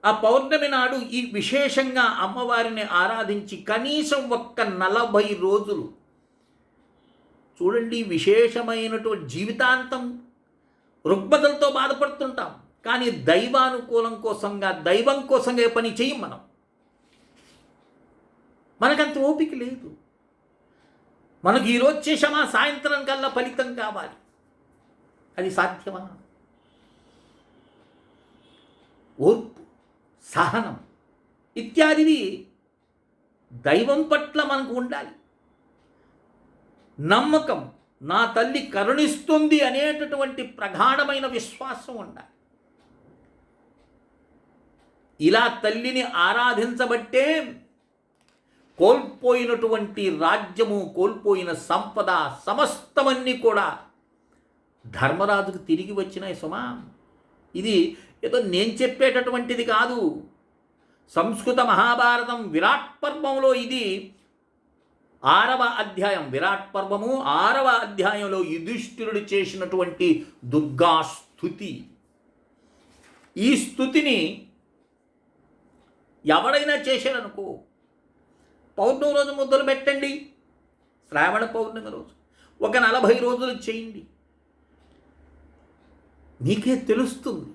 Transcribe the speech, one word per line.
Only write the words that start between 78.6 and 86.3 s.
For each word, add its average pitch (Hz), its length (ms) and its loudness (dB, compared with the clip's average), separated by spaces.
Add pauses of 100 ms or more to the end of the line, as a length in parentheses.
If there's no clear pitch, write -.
పౌర్ణమి 269 340 2
రోజు 285 180 2
మొదలు 269 320 0
పెట్టండి, 277 720 -2 (760)
శ్రావణ 180 360 0
పౌర్ణమి 226 460 -8
రోజు - 220 -16 (520)
ఒక 220 120 0
నలభై 233 380 6
రోజులు 247 380 -2
చేయండి, 220 540 -10 (2250)